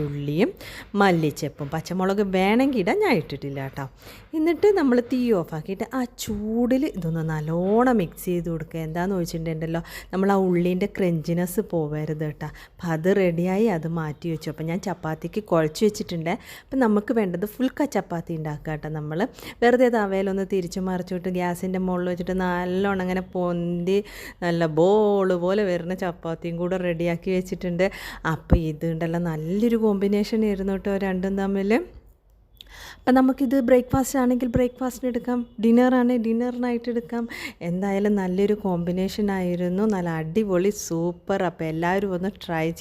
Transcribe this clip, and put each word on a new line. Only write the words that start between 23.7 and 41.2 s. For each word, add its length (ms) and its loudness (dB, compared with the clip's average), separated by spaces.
നല്ല 220 2
ബോൾ 520 6
പോലെ 260 2
വരുന്ന 240 -2
ചപ്പാത്തിയും 560 -6
കൂടെ 160 0
റെഡിയാക്കി 500 -2
വെച്ചിട്ടുണ്ട്. 480 0
അപ്പം 260 2
ഇതുണ്ടല്ലോ 500 -2
നല്ലൊരു 540 2
കോമ്പിനേഷൻ 540 2
ആയിരുന്നു 340 -2
ട്ടോ 100 0
രണ്ടും 340 -2
തമ്മിൽ. 300 0
അപ്പം 200 2
നമുക്കിത് 360 2
ബ്രേക്ക്ഫാസ്റ്റ് 520 4
ആണെങ്കിൽ 360 2
ബ്രേക്ക്ഫാസ്റ്റിന് 560 -2
എടുക്കാം, 260 -2
ഡിന്നർ 360 6
ആണെങ്കിൽ 280 2
ഡിന്നറിനായിട്ട് 680 -2
എടുക്കാം. 320 -4
എന്തായാലും 520 0
നല്ലൊരു 340 0
കോമ്പിനേഷൻ 600 -2
ആയിരുന്നു, 460 0
നല്ല 160 -2
അടിപൊളി 520 2
സൂപ്പർ. 640 -2